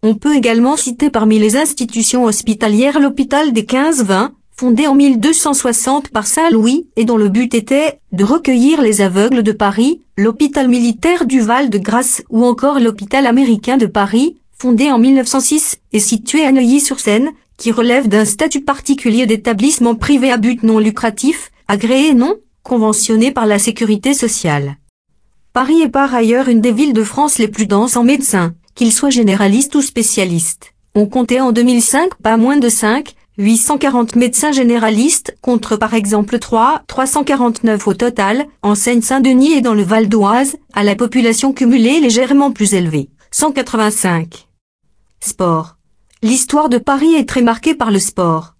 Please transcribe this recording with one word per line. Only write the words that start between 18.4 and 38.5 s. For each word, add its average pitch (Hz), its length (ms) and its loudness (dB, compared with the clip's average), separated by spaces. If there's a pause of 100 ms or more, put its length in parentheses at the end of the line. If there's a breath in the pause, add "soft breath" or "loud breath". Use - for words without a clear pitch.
particulier 269 640 -2
d'établissement 226 680 0
privé 262 360 0
à 247 60 0
but 233 260 -2
non 220 160 2
lucratif, 220 720 -2 (160)
agréé 254 460 2
non 269 220 2 (280)
conventionné 220 680 0
par 233 140 -2
la 208 120 0
sécurité 214 540 -2
sociale. 147 640 -4 (760)
Paris 277 300 2
est 302 80 0
par 269 260 0
ailleurs 240 320 2
une 233 140 2
des 240 100 2
villes 269 220 0
de 220 100 0
France 285 340 -2
les 220 120 0
plus 208 180 -4
denses 208 300 0
en 240 80 2
médecins, 214 480 0 (220)
qu'ils 233 180 0
soient 285 160 0
généralistes 214 680 0
ou 285 60 2
spécialistes. 185 920 -4 (220)
On 208 100 2
comptait 247 360 0
en 254 100 0
deux 233 120 2
mille 247 180 2
cinq 330 340 0
pas 220 220 0
moins 240 180 2
de 240 140 2
cinq, 226 460 -2 (220)
huit 208 200 2
cent 285 200 -2
quarante 247 380 0
médecins 247 380 0
généralistes, 233 880 0
contre 233 340 -2
par 220 200 -4
exemple 208 440 -2
trois, 240 480 0
trois 262 180 -4
cent 269 200 -2
quarante-neuf 233 600 -2
au 196 60 0
total, 240 520 -2 (160)